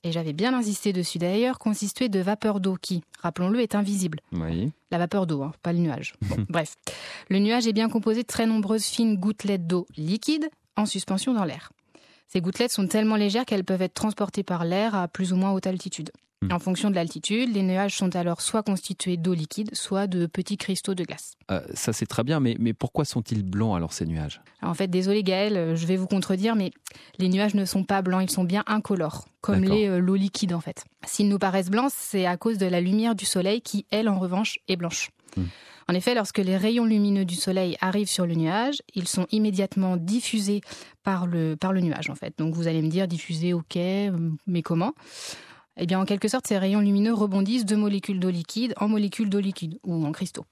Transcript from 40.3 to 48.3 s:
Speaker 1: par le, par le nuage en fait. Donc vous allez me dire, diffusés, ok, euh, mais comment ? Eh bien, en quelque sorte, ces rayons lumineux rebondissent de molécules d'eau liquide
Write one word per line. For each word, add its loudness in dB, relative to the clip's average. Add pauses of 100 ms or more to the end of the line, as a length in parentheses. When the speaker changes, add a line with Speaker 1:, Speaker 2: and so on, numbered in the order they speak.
Speaker 1:
par 0
le, 0
par 0
le 2
nuage -2
en -8
fait. -10
Donc 0
vous -2
allez 2
me 2
dire, 0
diffusés, -2
ok, -4
euh, 0 (180)
mais 0
comment ? 0 (880)
Eh 0
bien, 2
en 2
quelque 0
sorte, 0
ces 2
rayons 4
lumineux 4
rebondissent 2
de 2
molécules 0
d'eau 2
liquide -2